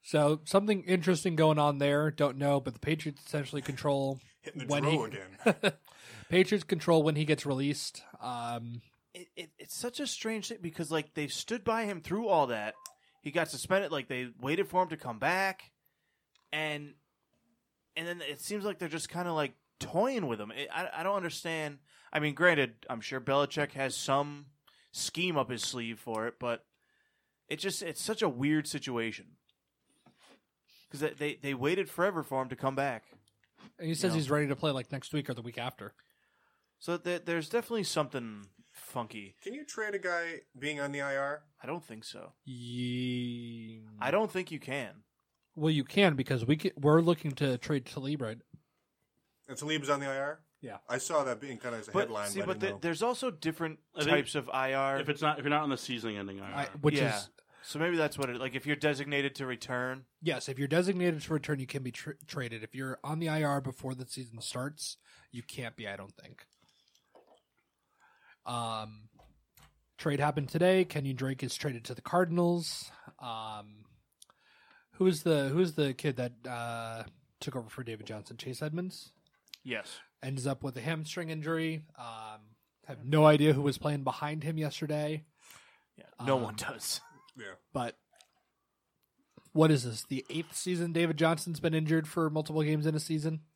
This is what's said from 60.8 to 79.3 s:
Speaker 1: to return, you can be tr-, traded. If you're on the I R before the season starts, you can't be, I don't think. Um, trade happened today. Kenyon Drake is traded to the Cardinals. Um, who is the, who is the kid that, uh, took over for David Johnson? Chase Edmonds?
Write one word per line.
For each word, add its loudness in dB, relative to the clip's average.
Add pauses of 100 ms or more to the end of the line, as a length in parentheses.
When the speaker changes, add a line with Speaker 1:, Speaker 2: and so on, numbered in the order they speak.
Speaker 1:
to -4
return, 0
you -4
can -6
be -6
tr-, -10 (160)
traded. -6
If -14
you're -6
on -4
the 0
I 2
R 2
before -6
the -10
season -12
starts, -6 (340)
you -10
can't -10
be, -10
I -6
don't -14
think. -20 (2000)
Um, -6 (880)
trade -2
happened 0
today. 4
Kenyon -2
Drake -2
is -4
traded -4
to -8
the -10
Cardinals. 2 (280)
Um, -10 (1080)
who 4
is 4
the, 4
who 2
is 4
the 2
kid -2
that, -2 (160)
uh, -6 (360)
took -8
over -6
for -10
David -8
Johnson? -10
Chase -8
Edmonds? -6 (520)